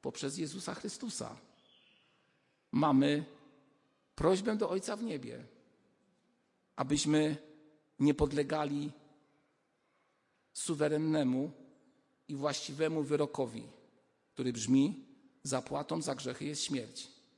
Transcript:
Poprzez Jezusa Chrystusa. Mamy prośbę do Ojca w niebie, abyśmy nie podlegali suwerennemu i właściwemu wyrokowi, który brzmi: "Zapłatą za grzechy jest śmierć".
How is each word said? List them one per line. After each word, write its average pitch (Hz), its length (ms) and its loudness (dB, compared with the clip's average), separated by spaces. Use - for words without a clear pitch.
Poprzez 143 360 -6
Jezusa 170 360 -6
Chrystusa. - 640 -8
Mamy 143 520 4
prośbę 190 420 2
do 208 140 0
Ojca 196 260 -2
w 214 60 -8
niebie, 123 420 -8
abyśmy 151 600 2
nie 143 160 6
podlegali 147 760 0
suwerennemu 151 1000 2
i 147 80 -6
właściwemu 147 680 -2
wyrokowi, 139 680 -2
który 127 180 -2
brzmi: 131 520 4
"Zapłatą 143 600 -4
za 143 120 -2
grzechy 131 300 -8
jest 147 180 -6
śmierć". - 460 -6